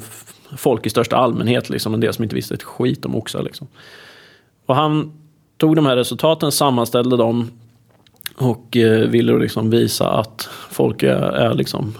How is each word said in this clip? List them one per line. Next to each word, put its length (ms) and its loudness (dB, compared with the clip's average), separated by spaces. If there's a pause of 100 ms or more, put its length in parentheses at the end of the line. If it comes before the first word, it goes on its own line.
f-, 320 -20 (220)
folk 300 0
i 40 -2
största 260 0
allmänhet, 540 0
liksom 240 -4
en 60 -2
del 140 0
som 80 -4
inte 140 -4
visste 180 -6
ett 80 -8
skit 440 -4
om 100 -4
oxar, 260 -6
liksom. 240 -12 (1000)
Och 100 2
han 360 0 (460)
tog 180 4
de 100 4
här 100 4
resultaten, 560 0
sammanställde 640 2
dem 340 -2 (840)
och, 400 -2
eh, 320 4
ville 240 4
då 60 4
liksom 320 -2
visa 400 2
att 380 -4 (220)
folk 320 -2
är, 140 0
är 380 0
liksom, 460 -4